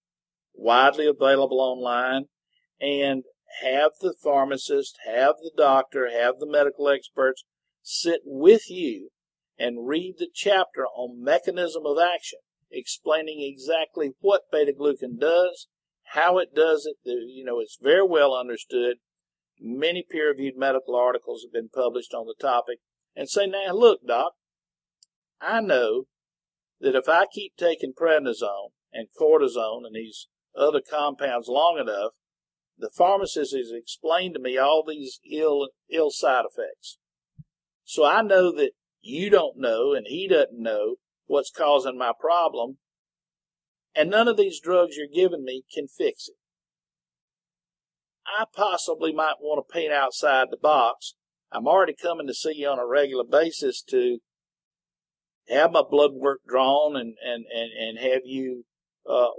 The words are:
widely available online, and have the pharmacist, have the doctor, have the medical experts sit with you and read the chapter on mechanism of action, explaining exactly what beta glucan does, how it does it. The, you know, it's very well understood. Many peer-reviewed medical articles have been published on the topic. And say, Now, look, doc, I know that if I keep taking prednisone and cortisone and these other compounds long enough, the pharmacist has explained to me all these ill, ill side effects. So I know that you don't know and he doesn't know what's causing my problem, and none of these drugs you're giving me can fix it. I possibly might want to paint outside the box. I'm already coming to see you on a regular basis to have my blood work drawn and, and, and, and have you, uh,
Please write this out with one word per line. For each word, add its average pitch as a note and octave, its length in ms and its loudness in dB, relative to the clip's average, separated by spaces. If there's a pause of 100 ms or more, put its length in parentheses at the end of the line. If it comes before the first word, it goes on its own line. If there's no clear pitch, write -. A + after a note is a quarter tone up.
(540)
widely C3+ 540 4
available C3+ 520 4
online, B2+ 720 -2 (500)
and C#3 440 -2 (380)
have C#3 380 2
the F3+ 240 -4
pharmacist, C#3 840 -2
have C3 340 0
the D#3+ 180 -14
doctor, C3+ 520 2
have A#2+ 300 0
the D3 80 -8
medical C#3+ 400 0
experts C3+ 560 -2 (380)
sit - 420 -4
with D3+ 460 6
you C3 400 -8 (500)
and A#2+ 300 -4
read F3 280 -4
the F3 160 -8
chapter F#3+ 540 0
on B2 340 -12
mechanism E3 640 -2
of D3 140 -2
action, F3 400 -2 (320)
explaining D#3 720 -4
exactly C#3+ 800 -6
what G3 280 2
beta D3 220 2
glucan C3+ 480 -4
does, F3 480 0 (460)
how F3 240 2
it D#3 180 -4
does D#3 300 2
it. D3+ 180 -8
The, B2 80 -8
you B2 320 -8
know, A#2+ 160 -6
it's G#2+ 200 -10
very E3+ 280 4
well D3 260 4
understood. B2 640 -4 (600)
Many D#3 500 -4
peer-reviewed C#3 460 -2
medical C3 400 -2
articles B2 480 -2
have A#2 80 -20
been A#2 160 -6
published B2 460 -4
on A#2 140 -10
the A2+ 120 -12
topic. A#2+ 400 -2 (380)
And C#3 120 -8
say, G3+ 180 0
Now, G3 260 -6
look, A3 340 6
doc, C3 280 -2 (1080)
I A3 180 -2
know B2+ 460 0 (720)
that C3+ 160 0
if C3 140 0
I E3+ 160 4
keep G3 320 -12
taking D#3+ 340 -2
prednisone B2 800 0 (240)
and A2+ 160 -12 (100)
cortisone B2 640 2
and A2 80 -18
these A2 360 -14 (260)
other D3 260 2
compounds C3+ 680 -4
long D#3 280 2
enough, A2+ 360 -4 (640)
the A2 120 -10
pharmacist F3 640 0
has A#2+ 160 -6
explained E3 640 -4
to D3 60 -8
me B2+ 180 -6
all D3+ 260 4
these D3 360 -12 (120)
ill, D3 380 0 (220)
ill D#3+ 180 0
side C3 420 0
effects. - 460 -12 (840)
So - 220 2
I G3 180 4
know F#3 300 4
that C#3+ 180 0 (300)
you D#3 280 -8
don't D#3+ 300 2
know B2 340 0
and A#2 140 -4
he F3 200 -8
doesn't C#3+ 320 2
know A2 360 -4 (320)
what's C#3 240 -2
causing C#3 440 0
my B2 240 -2
problem, D#3 600 -2 (1120)
and D#3+ 160 2
none A3 180 4
of A3+ 80 2
these G3 240 0
drugs F3 380 0
you're D3 160 -10
giving E3+ 300 0
me C3 280 -10
can C#3+ 160 -10
fix - 400 -6
it. - 100 -20 (1900)
I G#3+ 260 -4
possibly E3 640 -2
might D#3 260 0
want D3 240 -4
to - 80 -20
paint D#3 220 -4
outside C3+ 560 2
the - 80 -8
box. C3 560 2 (380)
I'm A2+ 160 -6
already E3+ 260 4
coming E3 320 -6
to C3+ 80 -8
see D#3 220 -6
you C#3+ 120 -6
on C3+ 120 -2
a B2 80 -4
regular C3 380 0
basis D3 640 0
to B2 320 0 (1300)
have D3+ 220 4
my D#3+ 160 4
blood C#3+ 260 4
work C3+ 340 -2
drawn C#3 480 2
and, A#2 280 -10
and, A#2 300 -8
and, A2+ 260 -8
and A2+ 200 -8
have C3 260 0
you, B2+ 400 -8 (420)
uh, B2 200 2 (120)